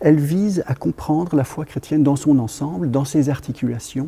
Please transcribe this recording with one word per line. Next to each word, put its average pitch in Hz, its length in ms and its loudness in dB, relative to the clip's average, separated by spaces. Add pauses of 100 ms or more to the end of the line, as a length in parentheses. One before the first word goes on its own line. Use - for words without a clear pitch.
Elle 156 200 6
vise 180 480 0
à 127 80 -4
comprendre 165 580 -2
la 147 80 4
foi 156 220 -8
chrétienne - 400 0
dans 143 100 4
son 143 240 4
ensemble, 147 540 -4
dans 135 120 0
ses 143 260 0
articulations, 131 760 -6